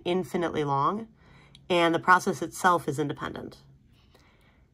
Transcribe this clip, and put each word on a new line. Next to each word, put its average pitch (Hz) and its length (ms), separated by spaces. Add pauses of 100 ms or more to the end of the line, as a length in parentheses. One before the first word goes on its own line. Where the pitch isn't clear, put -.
infinitely 175 600
long, 151 440 (600)
and 170 260
the 165 40
process 180 420
itself 170 480
is 139 100
independent. - 600 (1160)